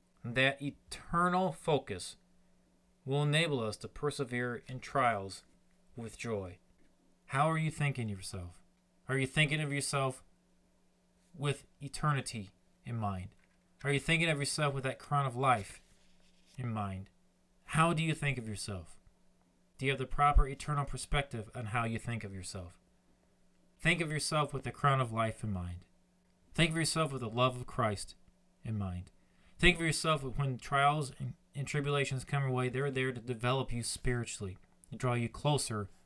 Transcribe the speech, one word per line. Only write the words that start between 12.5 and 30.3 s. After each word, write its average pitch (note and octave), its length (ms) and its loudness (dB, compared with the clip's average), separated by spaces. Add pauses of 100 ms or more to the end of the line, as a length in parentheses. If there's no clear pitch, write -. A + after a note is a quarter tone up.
in A#2+ 120 -4
mind? G2 320 -4 (540)
Are C#3+ 80 0
you C#3 80 4
thinking E3 300 2
of D3+ 80 2
yourself C#3+ 360 0
with C3+ 100 -4
that C3 160 -4
crown C#3+ 260 0
of A#2+ 100 -4
life B2 460 2 (760)
in A#2+ 140 -6
mind? G2 380 -6 (560)
How E3 280 4
do D#3+ 100 0
you D#3+ 100 0
think C3+ 240 -2
of A2 100 -8
yourself? G2 500 -8 (800)
Do C3 80 -2
you C#3 60 4
have C3 80 0
the C3 60 -2
proper C#3+ 420 6
eternal C#3 380 -2
perspective B2 720 -2
on A#2 120 -6
how G#2 180 0
you A2+ 120 -2
think A2+ 260 -4
of G2 120 -8
yourself? F2+ 380 -10 (1040)
Think E3 200 2
of D#3 120 -2
yourself D3+ 420 0
with C3 100 -4
the B2 80 -4
crown C#3 300 4
of A#2 100 0
life A2+ 320 -2
in A2 80 -2
mind. F2+ 340 -6 (680)
Think D#3+ 180 4
of D#3+ 60 -2
yourself D#3 340 2
with C3 100 -4
the A2 80 -4
love B2 260 2
of B2 100 -8
Christ - 500 -2 (480)
in G#2+ 140 -2
mind. F#2+ 320 -4 (480)
Think F3 200 8
of E3 80 0
yourself D#3 360 2
with C3+ 160 -6